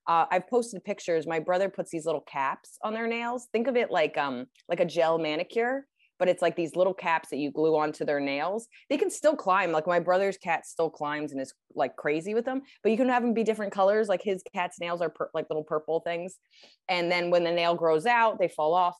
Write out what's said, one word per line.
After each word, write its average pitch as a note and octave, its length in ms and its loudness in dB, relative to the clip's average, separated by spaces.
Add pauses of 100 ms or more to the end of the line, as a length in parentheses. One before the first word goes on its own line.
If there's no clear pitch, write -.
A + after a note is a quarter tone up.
uh, E3 240 2
I've F3+ 160 0
posted A#3 380 -2
pictures. E3 420 -2
My E3 120 -2
brother F3+ 300 0
puts F#3 220 -8
these D#3+ 140 -6
little D3+ 160 -2
caps - 600 -6
on G#3+ 120 -4
their A3+ 140 -4
nails. A#3 460 -6
Think A#3 140 0
of B3+ 100 2
it A#3 140 2
like, D#3 260 2
um, C3 300 -4 (220)
like F3 100 -2
a F3+ 60 2
gel E3 340 2
manicure, A#3 680 -2 (320)
but F3+ 120 2
it's, F3 120 2
like, E3+ 140 2
these E3 220 -4
little F#3 160 4
caps E3 360 -2
that C3+ 80 -6
you C#3+ 140 -4
glue D#3 260 2
onto D3+ 280 -2
their D3 160 0
nails. D3+ 460 -4 (220)
They C#4+ 80 0
can G4 120 0
still D4+ 260 2
climb. F#3+ 380 2
Like, D#3 140 0
my F3 120 4
brother's F#3+ 380 2
cat E3 280 -4
still D#3+ 240 -2
climbs D3 440 -6
and C3+ 80 -6
is, C3+ 120 -10 (220)
like, D3 220 -2
crazy E3 360 -2
with A#3 120 0
them, C4 160 -4 (220)
but G#3+ 80 4
you G#3+ 60 2
can B3+ 120 2
have A#3+ 140 2
'em A#3+ 100 2
be A3+ 100 2
different G#3 300 -2
colors. G3+ 360 4
Like, F3+ 120 0
his F#3+ 200 -2 (120)
cat's F3+ 260 -6
nails F3 220 -4
are D#3+ 80 0
pur-, - 240 -6
like, D#3+ 160 -4
little D#3 140 -4
purple D#3 380 -2
things. E3+ 360 -6 (520)
And F3 220 0
then F3 200 0
when F3 120 6
the E3+ 80 0
nail E3+ 240 2
grows D#3+ 300 2
out, A3+ 340 4
they F3+ 100 2
fall D#3 240 0
off, F3 260 2